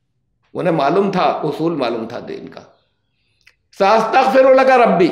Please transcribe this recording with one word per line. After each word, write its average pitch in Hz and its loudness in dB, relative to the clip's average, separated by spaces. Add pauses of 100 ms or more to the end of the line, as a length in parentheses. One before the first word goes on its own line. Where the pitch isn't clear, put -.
(540)
उन्हें 160 -4
मालूम 165 0
था, 160 0
उसूल 156 -6
मालूम 120 -6
था 117 -14
दीन - -14
का। - -20 (1040)
"सास्तगफिरु 262 2
लका 262 4
रब्बी", 190 2